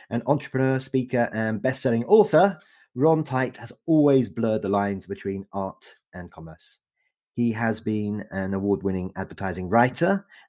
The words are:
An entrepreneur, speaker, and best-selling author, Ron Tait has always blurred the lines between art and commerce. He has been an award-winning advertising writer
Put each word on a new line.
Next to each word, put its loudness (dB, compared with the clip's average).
An 4
entrepreneur, 2
speaker, 0
and -2
best-selling 0
author, 4
Ron 2
Tait -4
has -14
always 4
blurred -2
the -4
lines -2
between -8
art -10
and -14
commerce. -18
He 0
has -4
been -4
an -6
award-winning -2
advertising -8
writer 2